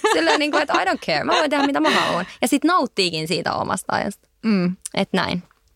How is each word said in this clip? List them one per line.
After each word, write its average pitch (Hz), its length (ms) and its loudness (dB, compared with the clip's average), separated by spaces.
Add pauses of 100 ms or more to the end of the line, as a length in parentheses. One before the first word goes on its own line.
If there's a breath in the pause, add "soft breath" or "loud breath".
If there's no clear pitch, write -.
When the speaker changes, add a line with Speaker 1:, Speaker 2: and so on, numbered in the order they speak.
Speaker 1:
<laughs> 427 120 2
Speaker 2:
Silleen 311 260 2
niinku, 294 180 0
että 302 240 0
"I - 20 -2
don't 359 220 0
care, 156 180 0
mä 311 80 0
voin 311 180 2
tehdä 277 160 2
mitä 285 140 0
mä 302 100 2
haluan." 170 360 0 (160 loud breath)
Ja 247 60 2
sit - 160 0
nauttiikin 190 640 0
siitä 165 240 -2
omasta - 440 -4
ajasta. - 340 -6 (100)
Speaker 1:
Mm. 185 340 0 (180)
Speaker 2:
Et 196 180 -2
näin. 175 300 -2 (340)